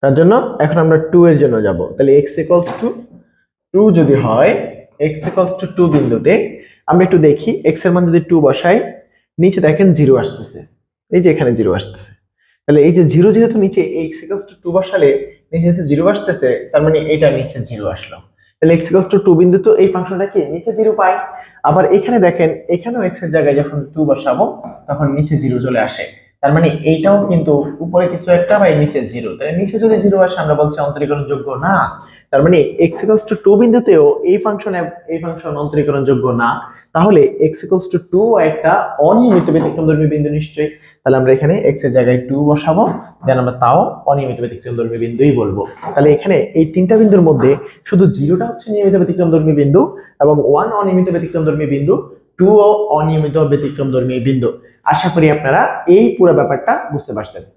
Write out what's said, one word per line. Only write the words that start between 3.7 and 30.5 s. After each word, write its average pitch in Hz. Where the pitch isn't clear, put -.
টু 190
যদি 139
হয়, 120
x -
equals 180
to 185
টু 180
বিন্দুতে 123
আমরা 175
একটু 185
দেখি, -
x 156
এর 185
মান 180
যদি 165
টু 170
বসাই, 170
নিচে 190
দেখেন 160
জিরো 135
আসতেছে, -
এই 180
যে 180
এখানে 123
জিরো 101
আসতেছে। -
তাহলে 147
এই 175
যে 180
জিরো 175
যেহেতু 226
নিচে, 190
x 156
equals 196
to -
টু 175
বসালে 185
নিচে 170
যেহেতু 175
জিরো 151
আসতেছে, 160
তার 147
মানে 156
এটা 156
নিচে 127
জিরো 104
আসলো। -
তাহলে 160
x 165
equals 185
to 202
টু 196
বিন্দু 180
তো 220
এই 190
ফাংশনটা 185
কি 202
নিচে 170
জিরো 220
পায়। 185
আবার 156
এখানে 240
দেখেন, 170
এখানেও 233
x -
এর 165
জায়গায় 143
যখন -
টু 156
বসাবো 151
তখন 147
নিচে 151
জিরো 123
চলে 127
আসে, -
তার 143
মানে 165
এইটাও 185
কিন্তু 156
উপরে 175
কিছু -
একটা 180
বা 190
নিচে 147
জিরো। 113
তাহলে 151
নিচে 202
যদি 220
জিরো 196
আসে 180
আমরা 151